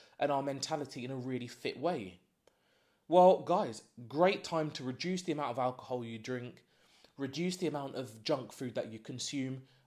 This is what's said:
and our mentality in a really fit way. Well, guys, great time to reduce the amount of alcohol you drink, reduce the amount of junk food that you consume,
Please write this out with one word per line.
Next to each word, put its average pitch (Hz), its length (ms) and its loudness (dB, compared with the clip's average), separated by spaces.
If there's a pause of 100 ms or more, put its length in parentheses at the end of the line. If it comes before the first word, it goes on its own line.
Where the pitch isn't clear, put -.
(200)
and 143 100 4
our 139 120 2
mentality 139 640 -4
in 123 60 -6
a 135 60 -6
really 123 320 -4
fit - 300 -6
way. 123 420 -4 (880)
Well, 180 300 10
guys, 151 440 0 (240)
great 175 380 4
time 156 280 0
to - 120 -10
reduce 175 380 -2
the 175 100 -2
amount 143 180 -2
of 120 80 -4
alcohol 127 460 -2
you 113 140 -8
drink, 123 440 -8 (540)
reduce 156 400 -2
the 165 120 -2
amount 139 280 -4
of 110 260 -8
junk 135 300 -2
food 120 220 -8
that 113 180 -4
you 113 60 -10
consume, 131 640 -6 (240)